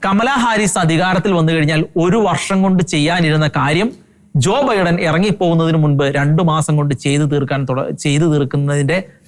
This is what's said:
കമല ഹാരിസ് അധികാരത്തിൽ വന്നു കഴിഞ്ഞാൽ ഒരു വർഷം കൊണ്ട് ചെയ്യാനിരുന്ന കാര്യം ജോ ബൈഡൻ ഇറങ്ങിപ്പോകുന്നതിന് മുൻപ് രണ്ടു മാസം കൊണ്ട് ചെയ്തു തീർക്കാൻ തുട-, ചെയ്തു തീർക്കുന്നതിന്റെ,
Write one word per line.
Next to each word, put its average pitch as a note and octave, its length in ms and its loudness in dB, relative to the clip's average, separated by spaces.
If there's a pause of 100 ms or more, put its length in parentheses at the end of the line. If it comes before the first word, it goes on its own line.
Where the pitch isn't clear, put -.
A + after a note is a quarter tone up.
കമല G3+ 260 0
ഹാരിസ് A3+ 480 0
അധികാരത്തിൽ F3+ 540 0
വന്നു E3 200 0
കഴിഞ്ഞാൽ D#3 320 0 (120)
ഒരു F3+ 200 2
വർഷം F#3+ 460 0
കൊണ്ട് F#3+ 200 2
ചെയ്യാനിരുന്ന D#3 640 0
കാര്യം D#3 600 -2 (300)
ജോ G#3+ 260 2
ബൈഡൻ F#3+ 380 0
ഇറങ്ങിപ്പോകുന്നതിന് E3 760 0
മുൻപ് D3 280 2
രണ്ടു C#3+ 380 0
മാസം D#3 340 0
കൊണ്ട് C#3+ 180 0
ചെയ്തു C#3+ 280 -2
തീർക്കാൻ C#3 480 -2
തുട-, D3 240 -4
ചെയ്തു D3 300 0
തീർക്കുന്നതിന്റെ, C#3+ 800 0 (240)